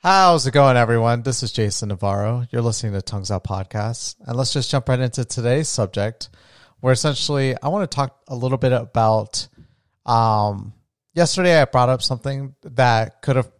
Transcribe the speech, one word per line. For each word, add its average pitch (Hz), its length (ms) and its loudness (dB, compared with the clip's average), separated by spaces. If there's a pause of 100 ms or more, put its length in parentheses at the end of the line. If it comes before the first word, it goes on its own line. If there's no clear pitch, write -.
How's 175 440 4
it - 20 -2
going, 135 260 6
everyone? 117 460 2
This 123 220 -4
is 110 80 -6
Jason 104 380 -2
Navarro. 104 600 -2
You're 120 100 -2
listening 113 340 -2
to 95 80 -4
Tongues 98 280 -8
Out 98 140 -4
Podcast. 104 720 -6 (100)
And 120 100 -6
let's 127 160 -2
just 135 160 -2
jump 135 200 -2
right 127 100 2
into 127 260 -4
today's 127 440 -2
subject, 104 600 -4 (520)
where 131 120 2
essentially 135 680 0
I 135 60 -2
wanna 190 180 -2
talk 139 400 -6
a 135 80 -12
little 127 240 -2
bit 127 140 2
about, 110 760 0 (580)
um, 107 680 0 (420)
yesterday 170 480 4
I 131 40 4
brought 123 220 2
up 127 140 0
something 135 600 -6
that 120 600 0
could 131 140 0
have 127 120 -2 (120)